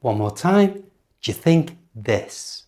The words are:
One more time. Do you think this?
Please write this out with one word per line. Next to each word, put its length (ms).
One 180
more 160
time. 380
Do 80
you 40
think 440
this? 720